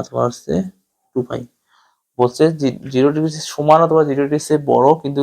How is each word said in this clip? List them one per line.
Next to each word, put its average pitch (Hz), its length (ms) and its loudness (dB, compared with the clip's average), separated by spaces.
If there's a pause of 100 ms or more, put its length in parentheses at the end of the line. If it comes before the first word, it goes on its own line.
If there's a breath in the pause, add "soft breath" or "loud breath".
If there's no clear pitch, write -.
তোমার 123 240 -4
হচ্ছে 143 260 -6 (560)
টু 131 160 -4
পাই। 120 140 -8 (800)
বলছে 123 240 2 (180)
যে 135 60 0 (260)
জিরো 131 200 4
ডিগ্রির 156 220 -2
চেয়ে 156 200 -12
সমান 151 300 4
অথবা 160 240 2
জিরো 139 160 -2
ডিগ্রির 147 220 -4
চেয়ে 151 140 2 (100)
বড় 120 160 4 (160)
কিন্তু 139 180 -4